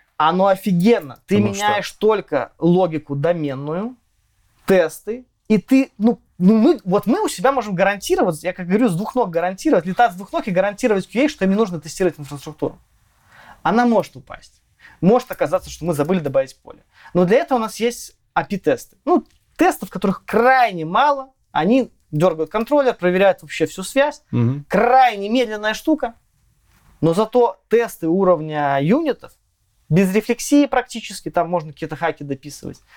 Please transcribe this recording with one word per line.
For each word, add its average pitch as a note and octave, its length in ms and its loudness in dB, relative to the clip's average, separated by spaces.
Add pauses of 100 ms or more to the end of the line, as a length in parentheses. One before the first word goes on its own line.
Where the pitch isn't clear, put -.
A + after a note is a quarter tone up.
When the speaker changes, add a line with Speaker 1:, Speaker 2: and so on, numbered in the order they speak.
(160)
Speaker 1:
Оно F3 320 2
офигенно. F#3+ 800 0
Ты G3 100 0
Speaker 2:
Потому G#3 180 0
что G3+ 100 -6
Speaker 1:
меняешь G#3 280 -2
только G3+ 680 -2
логику E3 560 0
доменную, D#3 840 -4 (680)
тесты, F#3+ 600 0 (220)
и G#3+ 100 4
ты, C4+ 400 2
ну, A3 220 0 (180)
ну, G3+ 200 4
мы, D4 260 4
вот G3 220 0
мы D#4 160 0
у F4+ 60 -2
себя B3 240 0
можем G#3+ 240 -4
гарантировать, G3 680 -2
я F3+ 100 -6
как F3+ 140 -12
говорю, G#3+ 220 2
с E3+ 80 0
двух G#3 180 -6
ног A3 160 0
гарантировать, F3+ 560 0
летать G#3 260 2
с F3 40 -14
двух G3 160 -14
ног D#4+ 160 -6
и - 20 -4
гарантировать G3 580 0
Q C4+ 180 0
A, - 20 -2
что - 160 -4
им F#3+ 60 2
не G3 60 2
нужно F3+ 240 -2
тестировать E3+ 380 -4
инфраструктуру. C#3+ 600 -10 (840)
Она A3 240 2
может G#3+ 300 0
упасть, - 440 -20 (400)
может A3 300 2
оказаться, F3 400 -2
что - 140 -12
мы E3+ 100 -2
забыли D3+ 240 0
добавить C3+ 420 -4
поле. - 220 -20 (300)
Но F3+ 140 2
для G#3 120 4
этого D4 200 0
у A3+ 40 -2
нас A3 160 -8
есть - 380 -6 (160)
апи F#3+ 260 -4
тесты. - 460 -4
Ну, E4+ 200 2 (320)
тестов, D#4 340 0
которых F#3+ 340 -4
крайне A3+ 600 2
мало, C4 440 0 (240)
они G#3 400 0 (180)
дергают D#3+ 400 0
контроллер, A#3+ 440 0
проверяют F3+ 480 2
вообще D#3+ 240 -4
всю F#3 160 -12
связь. C#4 480 -2
Speaker 2:
Мгм. B2 380 -2
Speaker 1:
Крайне G#3 600 2
медленная G#3+ 460 -2
штука, C4 400 -2 (840)
но D#3+ 120 2
зато A3 560 0
тесты A3+ 400 -2
уровня D#3 720 0
юнитов, A#3+ 520 0 (560)
без F#3 260 2
рефлексии B3 520 2
практически, - 640 -6
там E3+ 200 -2
можно D#3+ 220 -4
какие-то D#3 240 -10
хаки E3+ 280 -6
дописывать, C#3 560 -12 (160)